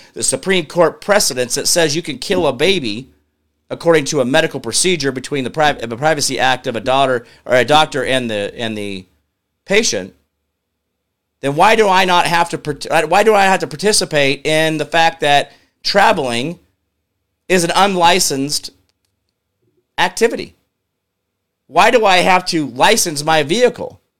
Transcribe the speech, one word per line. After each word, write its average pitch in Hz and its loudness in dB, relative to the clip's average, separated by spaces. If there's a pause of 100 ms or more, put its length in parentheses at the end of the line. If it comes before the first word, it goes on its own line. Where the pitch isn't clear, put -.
(120)
the - -12
Supreme 175 -2
Court 160 0
precedents 135 -2
that 139 -2
says 160 0
you 170 -4
can 143 -10
kill 180 -2
a 139 2
baby 135 -4 (560)
according 160 0
to 147 -4
a 123 2
medical 151 -2
procedure 139 -2
between 131 -6
the - -6
pri-, 151 0
the 117 -8
Privacy 135 -2
Act 127 -2
of 120 -6
a 107 -6
daughter 127 0 (200)
or 123 0
a 123 4
doctor 147 2
and 123 -2
the, 101 -6
and 113 -8
the 98 -8 (580)
patient, 120 -2 (1300)
then 139 -2
why 214 4
do 214 4
I 190 2
not 175 2
have 170 0
to 156 -8
part-, - -8 (220)
why 190 4
do 220 4
I 196 4
have 190 2
to 160 -6
participate 147 0
in 156 2
the 151 -4
fact 165 0
that 143 2 (300)
traveling 165 0 (880)
is 180 2
an 170 -2
unlicensed 170 0 (1300)
activity? 220 -2 (1120)
Why 180 4
do 240 2
I 185 4
have 180 2
to 156 -2
license 151 0
my 156 2
vehicle, 170 -2 (180)